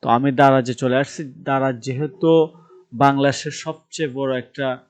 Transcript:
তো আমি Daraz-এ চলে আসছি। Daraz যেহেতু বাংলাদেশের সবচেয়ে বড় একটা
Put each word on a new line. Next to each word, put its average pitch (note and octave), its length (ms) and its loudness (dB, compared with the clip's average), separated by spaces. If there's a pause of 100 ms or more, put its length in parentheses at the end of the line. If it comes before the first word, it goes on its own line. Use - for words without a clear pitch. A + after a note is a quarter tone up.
তো - 80 -6
আমি B2+ 220 2
Daraz-এ C3 420 4
চলে B2+ 240 -2
আসছি। C#3 260 -4 (240)
Daraz C3+ 320 0
যেহেতু D3+ 720 0 (400)
বাংলাদেশের C#3 580 2
সবচেয়ে - 580 -10
বড় C3 300 -4
একটা B2+ 400 -8 (100)